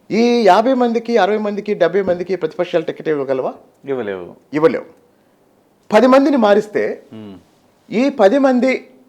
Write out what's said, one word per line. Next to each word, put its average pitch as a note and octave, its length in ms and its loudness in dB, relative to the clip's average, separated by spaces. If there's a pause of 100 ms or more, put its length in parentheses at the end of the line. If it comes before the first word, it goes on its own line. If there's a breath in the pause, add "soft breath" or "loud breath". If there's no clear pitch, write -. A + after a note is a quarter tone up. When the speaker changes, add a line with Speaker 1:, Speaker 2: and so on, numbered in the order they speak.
(120)
Speaker 1:
ఈ A#3+ 360 2
యాభై G#3+ 260 4
మందికి, A#3 440 0
అరవై G#3 200 2
మందికి, G#3 360 -6
డెబ్బై F3 280 -2
మందికి F#3 340 -4
ప్రతిపక్షాలు E3+ 480 -4
టికెట్ D#3 260 -8
ఇవ్వగలవా? C#3 440 -4 (320)
Speaker 2:
ఇవ్వలేవు. G#2 500 -6 (180)
Speaker 1:
ఇవ్వలేవు. D3 500 -2 (880)
పది A3+ 140 6
మందిని C#4 300 4
మారిస్తే G3+ 680 0 (100)
Speaker 2:
మ్మ్. G#2 240 -18 (540)
Speaker 1:
ఈ B3 180 0
పది G#3+ 300 2
మంది B3+ 500 0 (200)